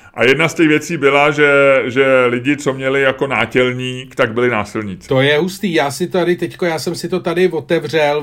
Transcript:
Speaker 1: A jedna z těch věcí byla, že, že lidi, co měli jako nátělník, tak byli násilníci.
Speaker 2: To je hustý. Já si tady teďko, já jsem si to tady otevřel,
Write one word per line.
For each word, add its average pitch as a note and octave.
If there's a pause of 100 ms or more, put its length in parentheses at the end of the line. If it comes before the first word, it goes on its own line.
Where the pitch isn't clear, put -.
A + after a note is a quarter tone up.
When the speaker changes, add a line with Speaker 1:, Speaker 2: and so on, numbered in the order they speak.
(140)
Speaker 1:
A A#2
jedna C#3
z -
těch E3
věcí D3+
byla, C#3+
že, C#3
že B2+
lidi, B2
co C#3
měli C3+
jako C3+
nátělník, B2+
tak B2
byli B2
násilníci. G#2
Speaker 2:
To C3+
je D3
hustý. F3+
Já C#3+
si F3
tady F3
teďko, E3+
já E3
jsem E3+
si D#3+
to F3+
tady F3
otevřel, D3+